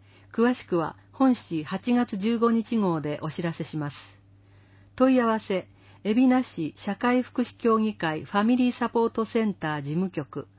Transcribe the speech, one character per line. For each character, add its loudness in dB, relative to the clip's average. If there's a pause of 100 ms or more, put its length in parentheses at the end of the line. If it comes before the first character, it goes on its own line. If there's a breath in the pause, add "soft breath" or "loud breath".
(320 soft breath)
詳 2
し -14
く 0
は -4 (160 soft breath)
本 4
誌 -6
八 -4
月 0
十 -2
五 2
日 0
号 0
で -6
お -4
知 -8
ら -2
せ -8
し -10
ま -4
す。 -18 (1000 soft breath)
問 6
い 4
合 2
わ 0
せ、 -4 (360 soft breath)
海 2
老 6
名 4
市 -6 (100)
社 -4
会 0
福 -4
祉 -6
協 2
議 0
会 -4
フ -18
ァ 2
ミ 4
リ 2
ー -10
サ -2
ポ 0
ー -2
ト -4
セ -2
ン -2
タ -6
ー -6
事 -8
務 -2
局、 -8 (100)